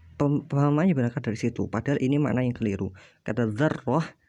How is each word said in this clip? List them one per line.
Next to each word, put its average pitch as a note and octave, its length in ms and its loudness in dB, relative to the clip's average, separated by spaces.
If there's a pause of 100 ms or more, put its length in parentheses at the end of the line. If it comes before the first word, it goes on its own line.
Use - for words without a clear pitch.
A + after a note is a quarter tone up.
(180)
pem-, C#3+ 320 2
pemahamannya D3 480 4
berangkat A#2+ 240 0
dari G#2+ 160 -4
situ, G2+ 320 -2
padahal C3+ 320 -2
ini C#3 160 2
makna B2+ 240 0
yang B2 160 -2
keliru. G2 320 -2 (320)
Kata A2+ 240 -2
dzarrah B2+ 560 0 (260)